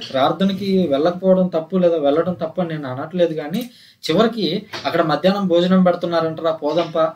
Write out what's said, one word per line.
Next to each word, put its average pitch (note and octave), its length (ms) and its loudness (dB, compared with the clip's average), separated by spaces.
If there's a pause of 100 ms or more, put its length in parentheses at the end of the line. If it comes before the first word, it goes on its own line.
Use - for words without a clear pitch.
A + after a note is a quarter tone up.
(120)
ప్రార్థనకి F#3 760 0
వెళ్ళకపోవడం F3+ 600 2
తప్పు E3 300 -4
లేదా E3+ 200 4
వెళ్ళడం D#3 360 2
తప్పు F3 280 -6
అని E3+ 80 -4
నేను D3 180 -8
అనట్లేదు, D#3+ 460 -2
కానీ D#3 360 -6 (400)
చివరికి G#3 560 0 (200)
అక్కడ E3+ 160 0
మధ్యాహ్నం F#3 460 0
భోజనం F3+ 360 4
పెడుతున్నారంటారా, E3 680 0
పోదంపా D#3+ 640 -2